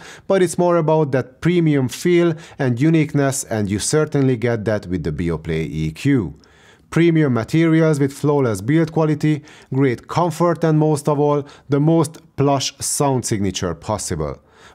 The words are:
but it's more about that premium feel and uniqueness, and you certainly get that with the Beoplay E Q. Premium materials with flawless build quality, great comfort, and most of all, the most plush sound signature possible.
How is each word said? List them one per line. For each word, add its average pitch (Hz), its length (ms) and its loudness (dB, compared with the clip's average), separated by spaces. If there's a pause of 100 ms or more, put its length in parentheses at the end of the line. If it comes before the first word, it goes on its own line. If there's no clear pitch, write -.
(260)
but 196 160 2
it's 175 140 -2
more 175 180 2
about 156 380 2
that - 260 -4
premium 156 480 2
feel 170 480 2 (240)
and 123 200 0
uniqueness, 147 640 2
and 104 260 -2
you 104 80 -2
certainly 143 560 0
get 113 300 -2
that 104 220 -2
with 87 180 -4
the 80 80 -4
Beoplay 80 520 -4
E 78 280 -4
Q. 117 420 -2 (540)
Premium 160 440 2
materials 160 640 2
with 139 140 0
flawless 131 480 0
build 156 300 0
quality, 151 500 0 (320)
great 131 340 0
comfort, 170 560 0
and 156 140 2
most 156 320 0
of 143 100 0
all, 147 240 0 (240)
the 139 120 0
most 165 400 2 (160)
plush 139 420 0
sound 135 480 -2
signature 95 480 -2
possible. 78 640 -6 (360)